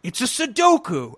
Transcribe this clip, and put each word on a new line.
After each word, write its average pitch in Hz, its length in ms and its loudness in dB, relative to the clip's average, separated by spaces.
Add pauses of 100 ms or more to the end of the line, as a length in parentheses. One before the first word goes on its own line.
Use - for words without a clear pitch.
"It's - 180 -10
a 254 40 0
Sudoku," 240 920 0